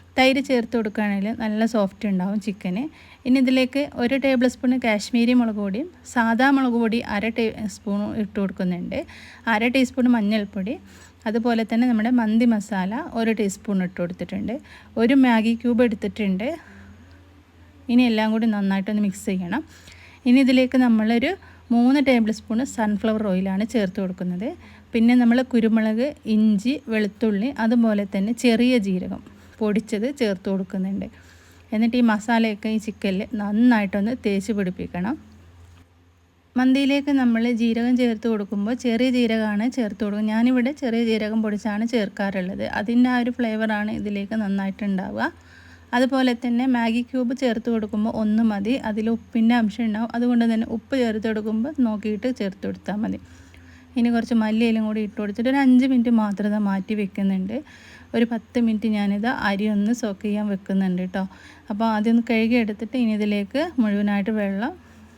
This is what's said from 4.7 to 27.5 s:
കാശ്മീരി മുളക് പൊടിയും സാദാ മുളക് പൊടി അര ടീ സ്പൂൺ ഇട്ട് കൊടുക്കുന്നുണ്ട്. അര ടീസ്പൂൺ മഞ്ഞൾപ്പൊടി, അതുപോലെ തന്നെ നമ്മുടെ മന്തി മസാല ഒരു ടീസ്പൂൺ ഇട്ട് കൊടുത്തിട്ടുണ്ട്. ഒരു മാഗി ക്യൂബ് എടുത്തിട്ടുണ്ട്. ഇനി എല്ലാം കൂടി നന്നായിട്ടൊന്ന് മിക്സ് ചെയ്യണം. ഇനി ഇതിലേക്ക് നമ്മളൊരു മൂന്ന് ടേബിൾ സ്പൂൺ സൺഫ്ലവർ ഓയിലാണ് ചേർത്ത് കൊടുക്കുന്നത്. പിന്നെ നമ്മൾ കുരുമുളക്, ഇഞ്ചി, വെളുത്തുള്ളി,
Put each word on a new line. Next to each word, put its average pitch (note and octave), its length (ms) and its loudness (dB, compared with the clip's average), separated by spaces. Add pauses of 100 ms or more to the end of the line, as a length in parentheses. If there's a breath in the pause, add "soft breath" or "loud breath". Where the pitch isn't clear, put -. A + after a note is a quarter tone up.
കാശ്മീരി A#3 540 0
മുളക് A3 240 -2
പൊടിയും G#3+ 260 -6 (220)
സാദാ A#3 440 2
മുളക് B3 260 0
പൊടി A3+ 160 0 (180)
അര G#3 200 -4
ടീ A#3 80 -2 (320)
സ്പൂൺ G3+ 240 -6 (220)
ഇട്ട് G3 180 -8
കൊടുക്കുന്നുണ്ട്. F#3 580 -4 (560 loud breath)
അര A3+ 220 2
ടീസ്പൂൺ B3 400 2
മഞ്ഞൾപ്പൊടി, G#3 580 -2 (560 loud breath)
അതുപോലെ A3+ 420 0
തന്നെ A#3+ 200 2
നമ്മുടെ A3+ 280 2
മന്തി A3+ 340 4
മസാല G3+ 500 -4 (160)
ഒരു A3+ 220 0
ടീസ്പൂൺ G3 440 -2
ഇട്ട് F3+ 160 -10
കൊടുത്തിട്ടുണ്ട്. F#3+ 520 -6 (480 loud breath)
ഒരു A#3+ 140 4 (100)
മാഗി A3+ 360 4
ക്യൂബ് A#3+ 260 2
എടുത്തിട്ടുണ്ട്. G3+ 600 -4 (1500 loud breath)
ഇനി B3 160 6
എല്ലാം A3 240 2
കൂടി A3+ 220 0
നന്നായിട്ടൊന്ന് G3 520 0
മിക്സ് - 220 -8
ചെയ്യണം. F#3+ 340 -4 (640 loud breath)
ഇനി B3 180 8
ഇതിലേക്ക് B3+ 400 4
നമ്മളൊരു A#3 460 2 (420 loud breath)
മൂന്ന് B3 320 4
ടേബിൾ A#3 300 4
സ്പൂൺ A3 240 -4 (160)
സൺഫ്ലവർ G#3+ 540 0
ഓയിലാണ് F#3+ 420 0
ചേർത്ത് G3+ 300 -2
കൊടുക്കുന്നത്. F3+ 440 -6 (460 loud breath)
പിന്നെ A#3 280 4
നമ്മൾ A#3+ 180 4 (140)
കുരുമുളക്, A3 540 2 (280)
ഇഞ്ചി, G#3+ 380 2 (200)
വെളുത്തുള്ളി, G#3 560 -2 (160)